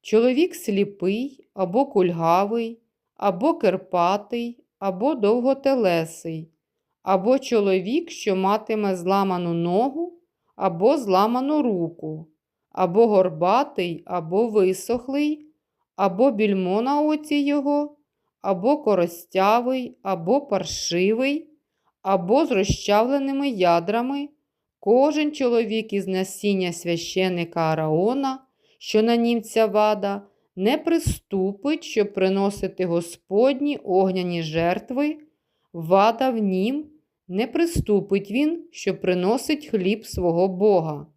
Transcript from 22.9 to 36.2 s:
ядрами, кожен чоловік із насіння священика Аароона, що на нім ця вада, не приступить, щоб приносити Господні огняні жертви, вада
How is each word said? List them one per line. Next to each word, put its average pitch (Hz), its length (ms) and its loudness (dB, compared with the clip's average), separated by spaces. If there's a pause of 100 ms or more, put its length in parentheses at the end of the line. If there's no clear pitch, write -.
ядрами, 220 800 0 (500)
кожен 294 520 2
чоловік 226 640 0
із 196 140 -2
насіння 190 680 -2
священика 170 840 -2
Аароона, 170 800 0 (400)
що - 240 0
на 233 120 2
нім 233 260 0
ця 220 240 0
вада, 202 560 0 (340)
не 214 220 0
приступить, 302 1040 -2
щоб 202 300 -2
приносити 190 720 0
Господні 233 920 0
огняні 185 640 0
жертви, 208 760 -2 (560)
вада 196 560 2